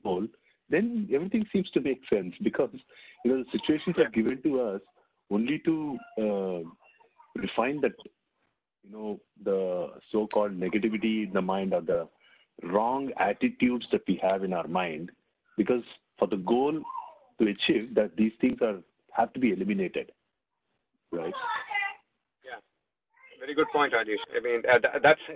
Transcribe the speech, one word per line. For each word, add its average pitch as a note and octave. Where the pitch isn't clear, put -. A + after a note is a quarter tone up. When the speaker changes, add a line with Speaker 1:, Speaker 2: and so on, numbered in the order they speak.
Speaker 1:
goal?" G2
then G#3
everything G3
seems F#3
to D3+
make C3
sense F2+
because, A2+
you A#2+
know, C3
the -
situations D#3
are D#3
given A#2
to C3+
us G2+
only A#2
to, D#3
uh, F#2+
refine C#3
that, B2
you G2
know, G#2+
the F#2+
so-called G#2
negativity G#2+
in F#2
the G2
mind F#2+
or F2+
the E2
wrong A#2+
attitudes A#2+
that G#2
we F#2
have F#2+
in F#2
our E2+
mind, E2+
because A2+
for G#2
the G2
goal B2+
to A2
achieve G#2+
that, G#2+
these A2
things B2
are, A2
have A#2
to C3+
be B2
eliminated, F#2+
right? E2
Speaker 2:
Yeah, B2+
very C#3+
good D#3
point, C#3+
Rajesh. G#2+
I A#2+
mean, A#2
uh, A#2+
th-, -
that's D3+